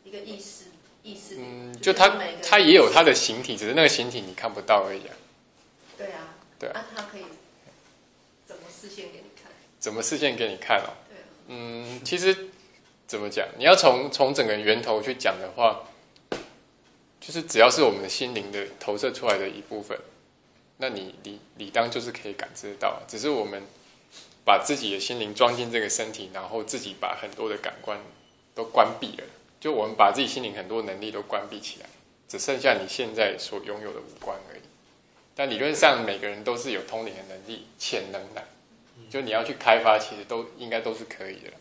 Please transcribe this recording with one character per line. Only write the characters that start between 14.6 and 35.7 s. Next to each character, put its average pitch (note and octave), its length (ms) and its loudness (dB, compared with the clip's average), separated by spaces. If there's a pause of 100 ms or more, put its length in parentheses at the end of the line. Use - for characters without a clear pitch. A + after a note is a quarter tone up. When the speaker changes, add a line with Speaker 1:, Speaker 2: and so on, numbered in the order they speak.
Speaker 2:
头 A2+ 220 0
去 B2 140 -4
讲 F#2 240 -2
的 F#2+ 160 -10
话， A2+ 340 0 (1300)
就 - 120 -16
是 E3 120 -6
只 C3+ 160 -2
要 A#2+ 100 12
是 D3+ 140 4
我 B2 60 8
们 G2 120 -2
的 F#2+ 80 -8
心 B2 260 -6
灵 G2+ 160 -8
的 G2+ 160 -6 (120)
投 G#2 180 -4
射 B2 140 -2
出 - 160 -4
来 G2+ 100 2
的 F#2+ 100 -4
一 G2+ 140 -10
部 G#2 200 -12
分， - 160 -10 (800)
那 C3 120 -4
你 G2 340 -10
理， G#2 160 -14 (180)
理 G2+ 120 -12
当 A#2 200 2
就 A#2+ 120 -4
是 A#2+ 100 -10
可 - 160 -12
以 G2+ 60 -8
感 - 200 -10
知 - 180 -14
得 G2+ 40 -12
到。 - 320 -4
只 A2+ 100 -12
是 B2 120 -4
我 B2 160 -2
们 G2+ 180 -10 (800)
把 G2+ 180 8
自 D3 140 0
己 A2+ 180 -4
的 G2 60 -4
心 A#2+ 200 -6
灵 G#2 140 -6
装 A#2+ 220 4
进 A#2+ 160 -6
这 A#2 80 0
个 A2 100 -2
身 A2 220 -2
体， G2 220 -14
然 F#2+ 160 -10
后 A2 140 -6
自 B2+ 160 -6
己 G2 200 -12
把 F2+ 220 -4
很 G#2 100 -10
多 A2 180 -6
的 G#2 80 -4
感 - 240 -8
官 G#2 180 -8 (540)
都 A#2 120 -6
关 A2+ 340 4
闭 G#2 180 -8
了。 - 60 -12 (380)
就 D#3 100 -4
我 A2 160 0
们 A2 80 -8
把 G#2 160 8
自 A#2 80 -2
己 C3 80 0
心 B2+ 160 -6
灵 G#2 100 -8
很 G2 140 -10
多 A2+ 140 -2
能 G2 180 -8
力 G#2+ 100 -8
都 G2+ 120 -8
关 G#2 280 -6
闭 G#2 120 -12
起 - 180 -12
来， - 60 -20 (420)
只 - 100 -12
剩 C3+ 220 -2
下 C3 140 6
你 G2 120 0
现 A2+ 300 -6
在 G2+ 220 2
所 G2+ 260 -10
拥 G#2 180 -8
有 G#2 120 -10
的 - 80 -10
五 - 180 -20
官 G2 180 -10 (120)
而 - 80 -18
已。 - 40 -20 (720)
但 C#3 160 -4
理 A2+ 80 -4
论 C#3+ 160 0